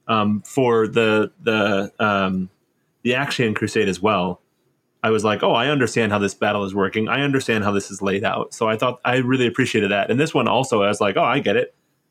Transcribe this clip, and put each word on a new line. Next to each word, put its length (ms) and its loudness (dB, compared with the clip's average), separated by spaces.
um, 380 0
for 420 2
the, 420 2
the, 560 0
um, 500 0
the 100 0
Axian 440 -2
Crusade 320 0
as 120 -2
well, 400 0
I 80 0
was 140 0
like, 180 0
"Oh, 100 2
I 160 2
understand 440 0
how 80 2
this 120 0
battle 320 -2
is 120 -6
working. 320 0
I 140 -2
understand 420 0
how 80 0
this 180 -2
is 100 -14
laid 240 -2
out." 300 -4
So 140 -2
I 100 0
thought, 260 -2
I 120 0
really 320 2
appreciated 420 0
that. 220 0
And 80 0
this 120 -2
one 160 0
also, 340 2
I 60 2
was 120 -2
like, 160 0
"Oh, 80 2
I 160 0
get 160 0
it." 180 -2